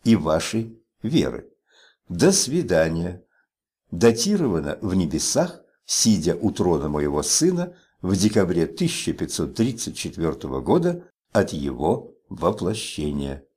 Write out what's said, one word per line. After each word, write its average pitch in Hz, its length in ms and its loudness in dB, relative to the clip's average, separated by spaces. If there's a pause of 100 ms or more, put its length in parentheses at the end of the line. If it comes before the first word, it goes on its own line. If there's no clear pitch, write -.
и 113 120 6
вашей 85 640 -2 (220)
веры. 107 480 -2 (580)
До 117 240 4
свидания. 90 920 0 (640)
Датировано 165 920 2
в 92 120 -2
небесах, 92 680 0 (220)
сидя 87 520 2
у 104 160 0
трона 85 380 0
моего 73 340 0
сына, 175 500 0 (300)
в 95 120 2
декабре 90 520 2
тысяча - 460 -2
пятьсот 76 420 -6
тридцать 113 420 -2
четвертого 76 640 -6
года 170 440 0 (260)
от 101 220 0
его 73 600 -4 (160)
воплощения. 78 1120 -4 (140)